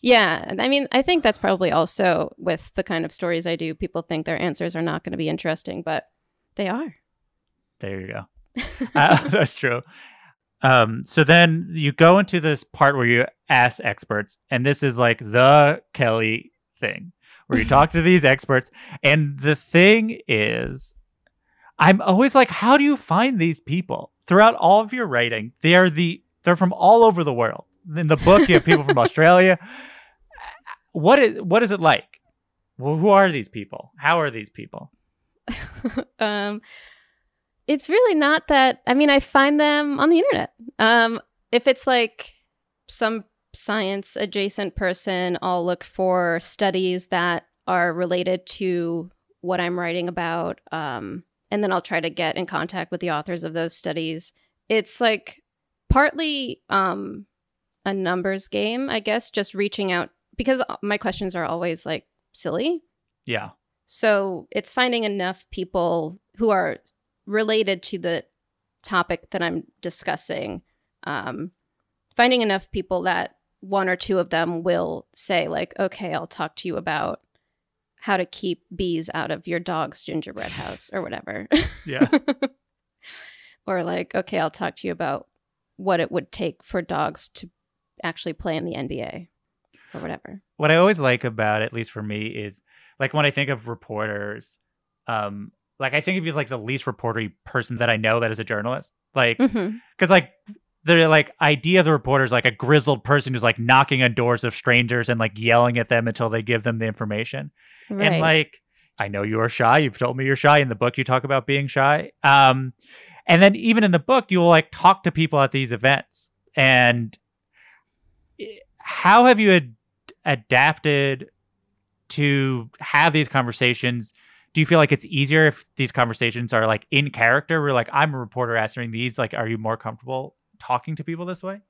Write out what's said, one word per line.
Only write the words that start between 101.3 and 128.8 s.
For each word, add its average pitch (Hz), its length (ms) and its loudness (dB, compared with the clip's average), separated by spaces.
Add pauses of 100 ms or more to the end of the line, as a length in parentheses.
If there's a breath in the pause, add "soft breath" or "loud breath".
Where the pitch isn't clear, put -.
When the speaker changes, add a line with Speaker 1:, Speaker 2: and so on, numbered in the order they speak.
Speaker 2:
idea 156 400 2
of 160 60 4
the 160 60 2
reporter 135 320 0
is, 120 80 -2
like, 123 140 0
a 123 60 4
grizzled 131 520 0
person 139 300 0
who's, 117 100 -4
like, 117 160 2
knocking 131 420 4
on 120 140 2
doors 120 280 0
of 117 120 -4
strangers 120 540 0
and, 120 100 0
like, 113 160 -2
yelling 117 420 2
at 117 120 -4
them 117 180 0
until 113 240 -4
they 113 100 -4
give 113 220 -2
them 113 160 -4
the 113 80 -4
information. 110 640 -8 (400 soft breath)
Speaker 1:
Right. 196 160 -2
Speaker 2:
And, 165 140 0
like, 156 400 0 (360)
I 101 120 -4
know 101 120 -6
you 110 180 -2
are 113 100 0
shy. 120 300 2
You've 131 200 -2
told 127 180 -4
me 131 80 -4
you're 135 100 2
shy. 147 240 4
In 135 100 0
the 117 60 -4
book, 123 220 -2
you 131 60 -4
talk 127 200 0
about 135 220 -2
being 139 220 -2
shy. 143 440 0 (120)
Um, 135 500 6 (540 soft breath)
and 175 120 6
then 202 160 8
even 226 280 2
in 196 80 2
the 170 80 2
book, 254 320 0
you 180 80 2
will, 170 100 6
like, 160 220 4
talk 185 320 4
to 175 80 -2
people 151 300 0
at 135 100 2
these 135 200 -4
events. 131 600 -2 (240)
And 123 600 4 (1300 soft breath)
i-, 214 180 -16 (180)
how 220 480 4
have 240 140 6
you 214 120 6
ad-, 135 240 2 (500)
adapted 139 1040 0 (800)
to 135 600 -2 (100)
have 151 340 2
these 151 160 0
conversations? 123 840 -2 (400 soft breath)
Do 156 80 0
you 151 40 2
feel 165 140 4
like 151 140 4
it's - 120 -4
easier 151 420 2
if - 180 -4 (100)
these 127 160 -4
conversations 120 640 -2
are, 113 120 2
like, 110 240 -2
in 143 200 0
character, 131 520 0
where, 143 120 -2
like, 120 180 -2
I'm 147 220 2
a 131 60 -8
reporter 117 360 -6
answering 113 360 -4